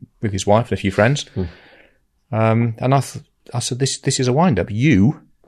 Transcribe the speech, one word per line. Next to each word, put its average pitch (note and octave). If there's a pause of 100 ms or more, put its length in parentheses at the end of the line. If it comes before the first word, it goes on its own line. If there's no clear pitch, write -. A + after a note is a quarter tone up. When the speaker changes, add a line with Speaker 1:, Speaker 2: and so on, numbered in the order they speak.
(200)
Speaker 1:
with G#2
his F#2
wife G#2+
and -
a -
few F#2+
friends. B2
Speaker 2:
Hmm. F#2+ (880)
Speaker 1:
Um, A2+
and B2
I C#3
th-, - (300)
I B2
said, A#2+
"This, C3
this -
is -
a B2+
wind-up. C#3
You, A2+ (260)